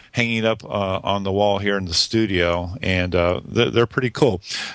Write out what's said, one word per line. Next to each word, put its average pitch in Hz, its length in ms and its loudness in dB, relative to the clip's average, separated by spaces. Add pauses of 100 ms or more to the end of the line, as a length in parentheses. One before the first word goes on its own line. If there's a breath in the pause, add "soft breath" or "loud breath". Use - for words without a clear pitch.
(120 loud breath)
hanging 117 340 0
up, 110 180 -2
uh, 95 400 -2
on 98 200 0
the 98 80 0
wall 101 280 4
here 101 180 0
in 95 80 -4
the 87 80 -6
studio, 87 880 0
and, 90 340 0
uh, 87 280 2
they're, 120 260 0
they're 117 160 2
pretty 127 240 -2
cool. 107 300 2 (360 loud breath)